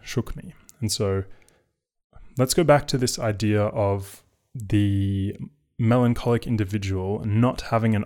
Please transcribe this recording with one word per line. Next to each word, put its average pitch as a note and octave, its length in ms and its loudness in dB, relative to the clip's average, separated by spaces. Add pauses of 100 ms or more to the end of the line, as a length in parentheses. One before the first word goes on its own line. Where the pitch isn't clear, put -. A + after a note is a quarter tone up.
shook - 340 -6
me. - 160 -14 (280)
And G#2+ 120 -2
so, G2 320 -2 (1120)
let's E3 180 0
go F3+ 100 4
back C#3+ 240 6
to C#3 100 0
this B2 200 -2
idea G#2 440 0
of G2+ 600 -2 (300)
the G2 840 0 (420)
melancholic A#2+ 680 2
individual G2 800 -2
not A2+ 380 2
having A2+ 320 2
an G#2 120 0